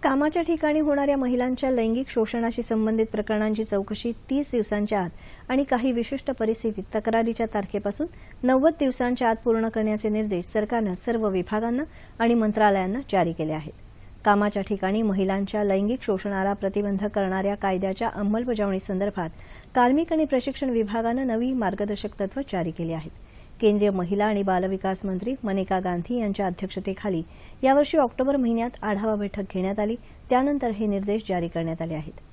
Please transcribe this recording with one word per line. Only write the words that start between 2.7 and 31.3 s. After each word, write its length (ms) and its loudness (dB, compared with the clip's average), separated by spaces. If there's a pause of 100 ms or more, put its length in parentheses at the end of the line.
प्रकरणांची 520 0
चौकशी 480 -2 (180)
तीस 220 0
दिवसांच्या 480 0
आत 100 -2 (380)
आणि 160 2
काही 280 0
विशिष्ट 380 -4
परिस्थितीत 540 -2 (100)
तक्रारीच्या 600 0
तारखेपासून 520 -2 (360)
नव्वद 380 4
दिवसांच्या 480 0
आत 160 2
पूर्ण 240 2
करण्याचे 400 0
निर्देश 360 0
सरकारनं 500 0
सर्व 340 -2
विभागांना 540 0 (360)
आणि 160 4
मंत्रालयांना 680 4 (120)
जारी 200 4
केले 200 -2
आहेत. 200 -6 (520)
कामाच्या 380 4
ठिकाणी 400 0
महिलांच्या 600 0
लैंगिक 380 2
शोषणाला 500 0
प्रतिबंध 520 -2
करणाऱ्या 500 0
कायद्याच्या 600 -2
अंमलबजावणीसंदर्भात 1160 -2 (440)
कार्मिक 380 4
आणि 120 4
प्रशिक्षण 460 0
विभागानं 560 0
नवी 260 0
मार्गदर्शक 680 -2
तत्त्व 200 -4 (120)
जारी 180 0
केली 220 -4
आहेत. 180 -8 (500)
केंद्रीय 300 6
महिला 360 0
आणि 160 2
बालविकास 640 0
मंत्री 300 -2 (100)
मनेका 360 0
गांधी 400 -2
यांच्या 260 0
अध्यक्षतेखाली 760 -4 (400)
यावर्षी 360 6
ऑक्टोबर 380 2
महिन्यात 340 2 (120)
आढावा 320 0
बैठक 400 -4
घेण्यात 240 0
आली, 180 0 (340)
त्यानंतर 400 2
हे 160 -2
निर्देश 420 0
जारी 200 0